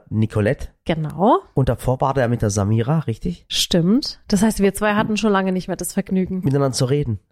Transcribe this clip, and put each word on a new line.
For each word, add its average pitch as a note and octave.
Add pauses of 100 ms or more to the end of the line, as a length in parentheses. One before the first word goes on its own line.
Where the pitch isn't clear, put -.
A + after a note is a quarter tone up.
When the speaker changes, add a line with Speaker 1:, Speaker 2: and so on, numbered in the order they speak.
Speaker 1:
Nicolette. G#2+ (140)
Speaker 2:
Genau. E3 (140)
Speaker 1:
Und C3
davor B2+
war C3+
der B2+
mit A#2
der A2
Samira, A2
richtig? E3
Speaker 2:
Stimmt. -
Das F#3+
heißt, G#3+
wir G3
zwei G#3
hatten G#3+
schon G#3
lange F#3+
nicht F3+
mehr F3+
das -
Vergnügen. F#3
Speaker 1:
Miteinander C#3
zu C3
reden. B2 (120)